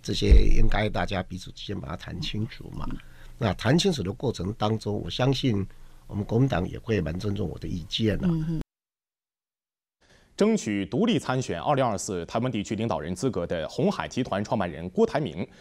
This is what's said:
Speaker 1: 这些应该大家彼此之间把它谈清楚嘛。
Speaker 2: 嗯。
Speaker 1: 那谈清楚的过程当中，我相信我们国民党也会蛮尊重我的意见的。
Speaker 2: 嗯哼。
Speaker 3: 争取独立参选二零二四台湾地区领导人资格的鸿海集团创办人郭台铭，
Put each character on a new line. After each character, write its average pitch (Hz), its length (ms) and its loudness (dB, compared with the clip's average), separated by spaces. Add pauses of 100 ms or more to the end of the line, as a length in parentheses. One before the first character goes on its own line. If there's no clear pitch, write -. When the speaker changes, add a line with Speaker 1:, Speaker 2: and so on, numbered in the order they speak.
Speaker 1:
这 107 120 -4
些 - 440 10
应 110 100 10
该 107 220 4
大 90 160 0
家 92 180 -2
彼 90 140 -8
此 - 140 -12
之 - 140 -14
间 95 140 -6
把 - 80 -10
它 - 80 -6
谈 - 240 -12
清 107 260 -4
楚 - 260 -14
嘛。 - 200 -6
Speaker 2:
嗯。 - 60 -6 (400)
Speaker 1:
那 104 160 0
谈 131 240 2
清 196 140 2
楚 123 120 -4
的 92 80 -4
过 113 220 -4
程 87 240 -6
当 107 200 0
中， 104 240 -4
我 85 80 -8
相 127 240 0
信 110 320 0 (420)
我 - 60 -12
们 101 120 -4
国 107 120 0
民 131 80 6
党 92 220 0
也 - 100 -10
会 110 220 -2
蛮 82 180 -4
尊 101 160 -4
重 98 140 -4
我 - 100 -8
的 - 80 -12
意 80 220 -6
见 214 300 0
的。 196 100 0
Speaker 2:
嗯 160 160 0
哼。 160 180 -4 (1700)
Speaker 3:
争 220 220 4
取 101 280 -2
独 170 200 0
立 196 140 2
参 131 200 -2
选 87 220 -4
二 143 140 0
零 135 100 2
二 110 100 0
四 90 300 -4
台 - 140 -4
湾 127 120 -2
地 107 120 -2
区 110 120 -4
领 107 120 -4
导 85 120 -2
人 78 140 -6
资 131 160 -2
格 90 160 -2
的 80 240 -4
鸿 180 220 0
海 80 160 -6
集 127 160 -4
团 101 200 -4
创 117 140 -2
办 92 120 -2
人 80 200 -10
郭 226 160 2
台 175 140 -2
铭， 92 280 -6 (140)